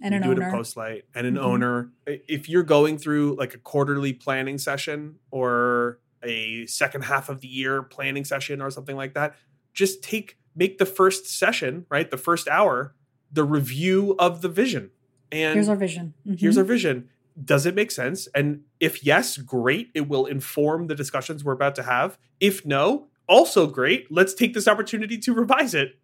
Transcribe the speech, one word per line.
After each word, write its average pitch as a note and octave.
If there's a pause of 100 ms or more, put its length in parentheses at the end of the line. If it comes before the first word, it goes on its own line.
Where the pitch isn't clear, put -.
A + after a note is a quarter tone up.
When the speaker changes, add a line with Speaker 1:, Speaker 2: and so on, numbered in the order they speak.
Speaker 1:
And G3+
Speaker 2:
We G3+
Speaker 1:
an F#3+
Speaker 2:
do -
it F3+
at -
Speaker 1:
owner. A#2
Speaker 2:
Postlight. A2+ (120)
And A#2+
an B2+
Speaker 1:
Mm-hmm. C3+
Speaker 2:
owner. B2 (160)
I, C#3+
if D3
you're E3
going D3+
through, D3
like, C3
a A#2+
quarterly C#3
planning C3+
session D3 (140)
or A#2+ (220)
a A2+
second C#3
half C#3
of C3+
the C3
year C3
planning C#3
session C#3
or C3+
something C#3
like C3+
that, D3 (360)
just F#3+
take, - (160)
make F#3+
the F#3
first F#3+
session, E3+
right, D#3
the C3+
first E3+
hour, C#3+ (380)
the D3+
review D#3
of F3
the F3+
vision. E3+ (420)
And D#3
Speaker 1:
Here's G#3
our G#3
vision. E3+ (100)
Speaker 2:
here's G3+
Speaker 1:
Mm-hmm. -
Speaker 2:
our F#3+
vision. F3 (340)
Does C#3+
it F3+
make G#3
sense? C#3
And D3 (180)
if D#3
yes, D3
great. C3+
It D3
will C3+
inform D3
the D#3
discussions C#3+
we're C#3
about C#3
to C3
have. B2 (240)
If G3
no, D3+ (200)
also G#3+
great. C#3+
Let's F#3
take A#3+
this G#3
opportunity G#3+
to A#3
revise A#3
it C#3